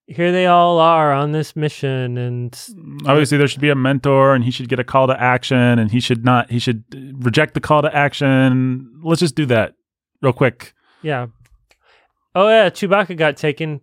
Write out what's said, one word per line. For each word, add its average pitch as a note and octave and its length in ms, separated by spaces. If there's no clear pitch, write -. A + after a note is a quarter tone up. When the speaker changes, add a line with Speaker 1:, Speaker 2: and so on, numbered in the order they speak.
Speaker 1:
here E3+ 260
they F#3 140
all F3 320
are D#3+ 340
on C#3+ 180
this D#3 240
mission, C3+ 600
and B2 400
Speaker 2:
Obviously, C#3+ 320
there C#3+ 100
should C3+ 140
be D3 80
a C#3+ 60
mentor, C3+ 600
and A#2+ 80
he B2 80
should B2 160
get B2+ 120
a B2 40
call C3 240
to C3 140
action, B2 580
and G#2+ 120
he B2 100
should A#2 240
not, B2 260
he A#2+ 80
should A2+ 240
reject D3+ 300
the - 80
call D3+ 200
to D3+ 140
action. C3 960
Let's D#3+ 180
just D#3+ 140
do D#3 120
that A2+ 280
real C3 120
quick." - 400
Speaker 1:
Yeah. C3 260
"Oh, G3 140
yeah, A3 200
Chewbacca F#3+ 480
got D3+ 200
taken. D3+ 460